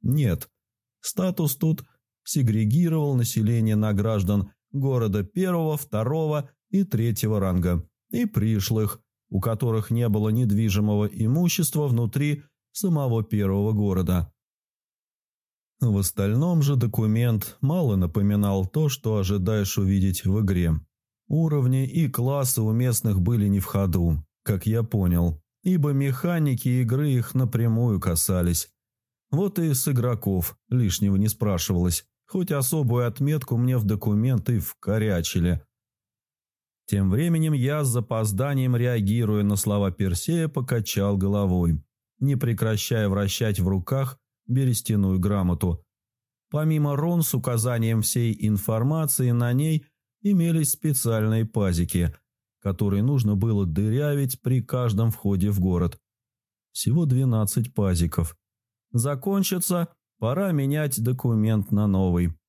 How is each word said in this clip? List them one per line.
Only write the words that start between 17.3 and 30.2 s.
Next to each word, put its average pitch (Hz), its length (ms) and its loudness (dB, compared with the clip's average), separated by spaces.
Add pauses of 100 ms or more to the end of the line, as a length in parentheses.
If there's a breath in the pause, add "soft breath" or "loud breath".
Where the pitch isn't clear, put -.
мало 143 360 0
напоминал 98 680 0
то, 151 240 -2
что 110 300 -2
ожидаешь 98 580 0
увидеть 98 480 0
в 98 160 2
игре. 87 400 0 (480)
Уровни 139 580 0
и 147 220 0
классы 127 540 -2
у 110 100 0
местных 113 480 0
были 104 280 2
не 101 120 2
в 92 60 -6
ходу, 85 580 0 (200)
как 98 220 -2
я 110 160 0
понял, 87 600 0 (200)
ибо 165 280 0
механики 139 800 0
игры 127 420 0
их 123 240 -2
напрямую 113 680 0
касались. 87 680 0 (600)
Вот 185 280 -2
и 160 160 0
с 127 140 -2
игроков 113 680 -2 (140)